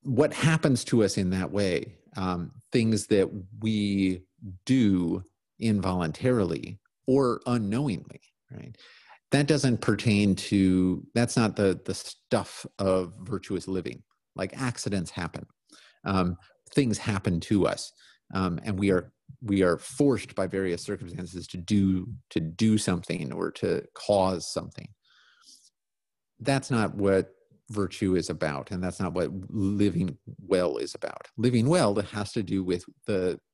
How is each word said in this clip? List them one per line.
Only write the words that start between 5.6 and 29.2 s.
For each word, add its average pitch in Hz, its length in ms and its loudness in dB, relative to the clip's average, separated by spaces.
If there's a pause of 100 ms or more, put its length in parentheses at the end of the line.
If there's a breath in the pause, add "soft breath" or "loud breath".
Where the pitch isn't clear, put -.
involuntarily 95 1200 0 (260)
or 131 400 2
unknowingly, 117 760 -2 (300)
right? 127 260 -16 (560 loud breath)
That 143 140 4
doesn't 135 340 2
pertain 101 560 4
to, 92 680 2 (100)
that's 120 240 2
not 107 180 2
the, 98 300 2
the - 80 -4
stuff - 720 -6 (120)
of 92 440 0
virtuous 95 440 -6
living. 82 360 -6 (340)
Like, - 240 -6
accidents 101 500 -4
happen. - 360 -8 (580 soft breath)
Um, 90 320 2 (380 soft breath)
things 120 240 2
happen 95 420 -2
to 101 260 2
us, - 260 -4 (420 soft breath)
um, 92 300 -2
and 101 140 -4
we 98 120 2
are, 90 220 0 (300)
we 98 200 2
are 87 140 4
forced - 580 0
by 95 120 -2
various 90 360 -2
circumstances 90 680 -8
to - 80 -12
do, 95 520 2 (220)
to - 100 -2
do 107 380 2
something 85 540 -2
or 87 200 -4
to - 320 -2 (100)
cause 92 580 0
something. - 360 -10 (1500 soft breath)
That's 135 300 -2
not 110 240 2
what 98 400 2 (360)
virtue 95 460 0
is 82 140 0
about, 76 400 -4
and 90 120 -6
that's 90 180 -6
not 95 120 -2
what 85 180 -2 (180)